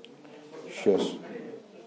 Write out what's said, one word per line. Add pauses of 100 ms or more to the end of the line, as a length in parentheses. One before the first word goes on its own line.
(840)
Щас. (840)